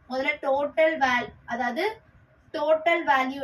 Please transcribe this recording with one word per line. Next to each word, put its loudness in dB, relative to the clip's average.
முதல்ல -2
டோட்டல் 2
வேல்-, -2
அதாவது -4
டோட்டல் 2
வேல்யூ 0